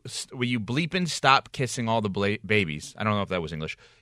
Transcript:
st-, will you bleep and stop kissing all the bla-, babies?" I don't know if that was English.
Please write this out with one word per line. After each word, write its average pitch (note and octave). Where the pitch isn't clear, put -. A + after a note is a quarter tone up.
st-, -
will B2
you B2
bleep C3
and F3+
stop C3+
kissing B2
all A2+
the G#2+
bla-, G2+
babies?" F2+
I G#2+
don't G#2+
know G2+
if F2+
that F2+
was D#2+
English. D#2+